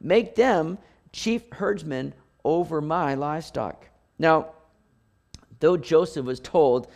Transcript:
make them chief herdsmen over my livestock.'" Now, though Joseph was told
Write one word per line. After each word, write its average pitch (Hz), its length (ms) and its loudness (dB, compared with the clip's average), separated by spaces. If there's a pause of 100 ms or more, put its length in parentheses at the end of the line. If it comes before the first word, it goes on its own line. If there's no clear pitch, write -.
make 208 340 0
them 190 440 0 (340)
chief - 400 -4
herdsmen 156 600 -6 (280)
over 160 380 0
my 151 340 -2
livestock.'" 143 760 -8 (300)
Now, 160 300 4 (1120)
though 175 160 4
Joseph 160 480 0
was 127 160 -8
told 135 560 2